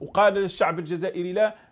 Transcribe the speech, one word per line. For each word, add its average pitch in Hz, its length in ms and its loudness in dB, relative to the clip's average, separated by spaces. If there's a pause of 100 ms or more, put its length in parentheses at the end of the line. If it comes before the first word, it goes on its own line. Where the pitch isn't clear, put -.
وقال 196 340 4
للشعب 185 440 0
الجزائري 175 540 -6
لا، 214 240 0 (160)